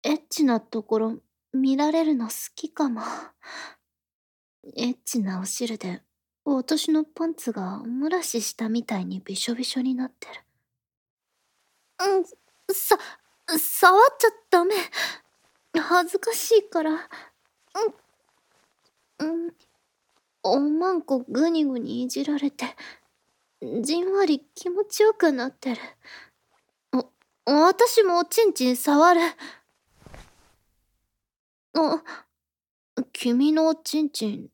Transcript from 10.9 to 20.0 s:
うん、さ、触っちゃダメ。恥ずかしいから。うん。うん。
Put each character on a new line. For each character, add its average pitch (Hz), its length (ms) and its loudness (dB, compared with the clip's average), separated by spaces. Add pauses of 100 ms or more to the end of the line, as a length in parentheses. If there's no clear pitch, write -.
う 381 200 2
ん、 339 40 -2 (500)
さ、 - 240 0 (600)
触 370 420 6
っ 480 40 12 (140)
ち - 80 4
ゃ - 20 6 (220)
ダ 349 140 6
メ。 403 100 0 (1040)
恥 349 300 2
ず 381 80 -2
か 453 140 -2
し - 200 -2
い 415 160 6
か 330 140 -2
ら。 311 100 0 (2250)
う 294 40 -2
ん。 330 220 -4
う - 20 -8
ん。 330 60 -12 (880)